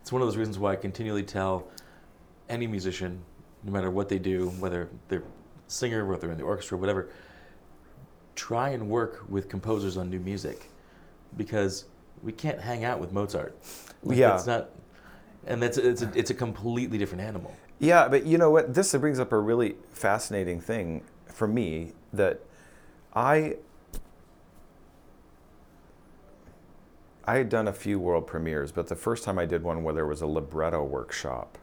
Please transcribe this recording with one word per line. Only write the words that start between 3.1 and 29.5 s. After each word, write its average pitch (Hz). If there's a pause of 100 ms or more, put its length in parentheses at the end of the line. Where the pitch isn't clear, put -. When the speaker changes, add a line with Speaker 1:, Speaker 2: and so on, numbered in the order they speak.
Speaker 1:
no 98
matter 95
what 98
they 98
do, 92 (100)
whether 90 (180)
they're 92
a - (440)
singer, 113
whether 95
they're 85
in 82
the 76
orchestra, 98
whatever, 98 (1300)
try 123
and 113
work 113
with 98
composers 101
on 90
new 92
music, 90 (680)
because 101 (380)
we 113
can't 151
hang 113
out 117
with 87
Mozart. 98 (480)
Like, 127
Speaker 2:
Yeah. 123
Speaker 1:
that's 95
not, 120 (760)
and 117
that's, 120
it's 123
a, 110
it's 117
a -
completely 117
different 95
animal. 104 (240)
Speaker 2:
Yeah, 165
but 139
you 160
know 170
what? 151
This 190
brings 139
up 127
a 110
really 113 (160)
fascinating 98
thing 85 (220)
for -
me, 85 (200)
that 98 (760)
I, 156 (3750)
I 110
had 127
done 110
a 98
few 101
world 87
premieres, 78
but 85
the -
first 117
time 95
I 87
did 82